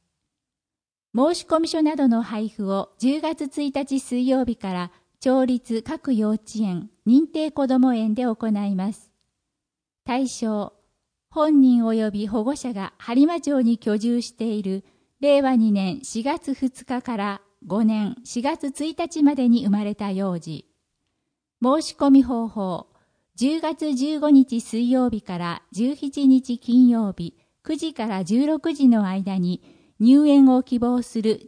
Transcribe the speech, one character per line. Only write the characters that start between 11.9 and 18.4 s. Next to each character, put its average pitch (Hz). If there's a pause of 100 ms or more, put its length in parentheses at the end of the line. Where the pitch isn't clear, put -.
び 208
保 214
護 269
者 247
が 196
播 254
磨 339
町 285
に 233
居 214
住 240
し -
て 226
い 214
る、 190 (360)
令 285
和 262
二 226
年 190
四 226
月 277
二 -
日 254
か 240
ら 202 (240)
五 202
年 214
四 -